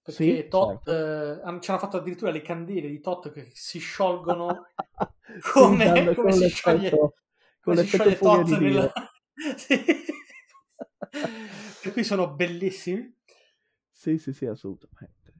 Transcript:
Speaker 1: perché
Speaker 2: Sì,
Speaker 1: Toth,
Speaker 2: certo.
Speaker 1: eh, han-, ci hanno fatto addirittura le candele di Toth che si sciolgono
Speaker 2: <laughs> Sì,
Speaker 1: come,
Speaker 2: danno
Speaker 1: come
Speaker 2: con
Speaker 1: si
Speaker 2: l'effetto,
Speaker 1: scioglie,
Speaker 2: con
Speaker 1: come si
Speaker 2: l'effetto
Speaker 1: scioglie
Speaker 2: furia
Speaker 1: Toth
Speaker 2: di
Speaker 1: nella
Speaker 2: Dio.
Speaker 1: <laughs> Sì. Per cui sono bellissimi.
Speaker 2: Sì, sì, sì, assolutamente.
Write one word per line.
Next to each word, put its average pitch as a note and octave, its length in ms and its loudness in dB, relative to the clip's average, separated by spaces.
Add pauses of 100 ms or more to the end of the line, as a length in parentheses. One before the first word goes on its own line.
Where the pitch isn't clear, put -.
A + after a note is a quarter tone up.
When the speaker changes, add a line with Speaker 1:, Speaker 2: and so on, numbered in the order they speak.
Speaker 1:
perché D#3+ 460 0
Speaker 2:
Sì, - 0 -
Speaker 1:
Toth, F#3 400 -2
Speaker 2:
certo. - 20 -8
Speaker 1:
eh, D#3 540 -4
han-, F3 180 -10
ci - 100 -10
hanno F#3 80 -2
fatto G3 180 -6
addirittura F3 340 -4
le D#3 100 -6
candele E3+ 480 -8
di D3 100 -12
Toth F3+ 320 -8
che C3 220 -20
si - 260 -14
sciolgono F3 880 -4 (100)
Speaker 2:
<laughs> - 640 -10
Sì, G3+ 380 6
Speaker 1:
come, - 20 4
Speaker 2:
danno F3 340 4
Speaker 1:
come A3+ 160 2
Speaker 2:
con F#3+ 60 4
Speaker 1:
si F3+ 100 4
Speaker 2:
l'effetto, - 0 -
Speaker 1:
scioglie, E3 680 2 (480)
Speaker 2:
con F3 140 0
Speaker 1:
come - 20 4
si E3+ 100 2
Speaker 2:
l'effetto G3+ 240 4
Speaker 1:
scioglie F#3 40 0
Speaker 2:
furia F#3+ 280 6
Speaker 1:
Toth - 0 -
Speaker 2:
di D#3+ 140 2
Speaker 1:
nella - 0 -
Speaker 2:
Dio. C#3 340 2 (440)
Speaker 1:
<laughs> D4 220 -8
Sì. - 260 0 (2000)
Per G3 100 -8
cui A3+ 120 -4
sono F3+ 300 -2
bellissimi. F3+ 840 -6 (760)
Speaker 2:
Sì, D#3+ 260 -4
sì, C#3 160 -8
sì, C3+ 120 -8
assolutamente. - 960 -14